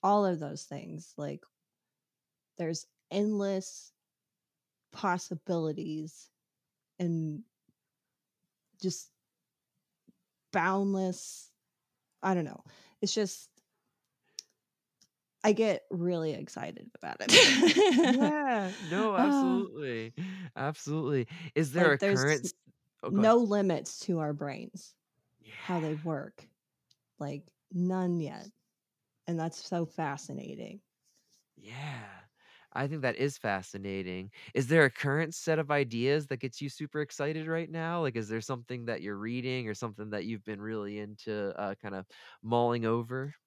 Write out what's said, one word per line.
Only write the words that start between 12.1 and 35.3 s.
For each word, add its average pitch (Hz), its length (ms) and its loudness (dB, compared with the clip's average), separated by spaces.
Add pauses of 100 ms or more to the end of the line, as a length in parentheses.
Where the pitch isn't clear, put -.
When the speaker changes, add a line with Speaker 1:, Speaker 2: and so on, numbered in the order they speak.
Speaker 1:
I 190 100 2
don't 170 120 2
know. - 180 -12 (380)
It's 202 120 0
just - 360 -2 (2000)
I 214 80 8
get 214 380 2
really 170 420 0
excited - 640 -10
about - 260 -10
it. - 140 2
<laughs> 330 680 8
Speaker 2:
Yeah. 254 760 4
No, 196 380 0
Speaker 1:
Ah. 269 500 4
Speaker 2:
absolutely. 120 480 -6 (400)
Absolutely. 143 720 -2 (280)
Is 151 180 2
there 165 180 6
Speaker 1:
Like, - 20 8
Speaker 2:
a 135 60 2
Speaker 1:
there's 202 140 4
Speaker 2:
current 139 320 4
Speaker 1:
n-, 180 40 -4
Speaker 2:
s-, - 40 -14 (500)
Oh, - 80 -2
go 196 120 4
ahead. 220 80 8
Speaker 1:
no 233 60 10
limits 202 640 2
to 170 180 0
our 151 140 -2
brains, - 640 -10 (640)
how 175 200 -2
they 156 140 -2
Speaker 2:
Yeah. - 20 -4
Speaker 1:
work. 151 540 -8 (720)
Like, 143 260 -8 (260)
none 180 500 0
yet, 151 260 -8 (800)
and 170 120 -2
that's 160 260 -4
so 170 200 -2
fascinating. 143 960 -8 (760)
Speaker 2:
Yeah. 120 520 -12 (640)
I 139 140 -4
think 147 160 -6
that 123 120 2
is 139 220 -2
fascinating. 98 960 -4 (220)
Is 135 140 0
there 156 160 8
a 135 80 8
current 151 420 -2